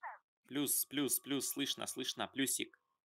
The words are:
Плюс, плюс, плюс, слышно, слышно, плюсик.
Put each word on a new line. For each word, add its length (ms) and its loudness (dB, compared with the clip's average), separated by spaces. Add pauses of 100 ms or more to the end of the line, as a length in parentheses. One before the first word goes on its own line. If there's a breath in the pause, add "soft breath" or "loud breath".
(460)
Плюс, 400 0
плюс, 340 2
плюс, 280 0
слышно, 380 -2
слышно, 400 -2
плюсик. 520 0 (260)